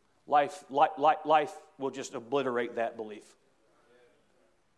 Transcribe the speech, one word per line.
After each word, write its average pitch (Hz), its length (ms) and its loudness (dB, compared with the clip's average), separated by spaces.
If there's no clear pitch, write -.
Life, 143 420 0
li-, 143 180 4
li-, 147 180 4
life 151 280 4
will 135 120 -4
just 127 260 -10
obliterate 120 600 -2
that 113 200 -4
belief. 107 300 -14